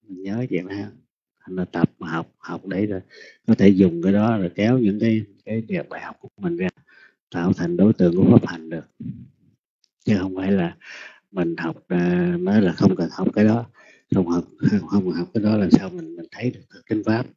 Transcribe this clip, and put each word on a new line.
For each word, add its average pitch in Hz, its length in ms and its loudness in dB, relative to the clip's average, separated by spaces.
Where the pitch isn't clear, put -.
Mình 95 140 -14
nhớ 110 280 -6
chuyện 92 180 -4
đó 98 60 -12
ha. 104 160 -8
Thành 92 160 -12
là 90 80 -2
tập 85 340 0
mà 82 120 -10
học, - 280 -8
học - 280 -12
để 98 200 -2
rồi 98 140 -6
có 113 80 4
thể 98 140 4
dùng 92 340 4
cái 95 100 2
đó 107 260 2
rồi 90 160 -2
kéo 117 240 2
những 104 220 0
cái, 110 240 0
cái 107 440 -6
bài - 120 -14
học - 200 -16
của - 160 -20
mình 175 200 -4
ra, 185 120 -4
tạo 175 220 -2
thành 175 240 -2
đối 190 160 6
tượng 180 240 4
của - 140 4
pháp - 160 8
hành 80 240 -10
được. 80 140 -10
Chứ 107 140 2
không 92 180 -4
phải 101 160 -2
là 90 240 0
mình 87 260 -2
học, 165 320 -8
à, 175 520 0
nói 202 220 2
là 175 100 2
không 185 240 4
cần 90 160 -2
học - 220 -2
cái 107 100 4
đó, 117 220 2
không 92 120 2
học, 87 180 0
không 101 180 0
cần 90 80 -2
học 85 220 -4
cái 104 100 -2
đó 107 120 2
làm 98 140 2
sao - 200 2
mình, 175 260 -12
mình - 140 -16
thấy 120 200 -6
được - 100 -16
thực - 180 -20
tinh 107 160 -2
pháp. 107 220 -2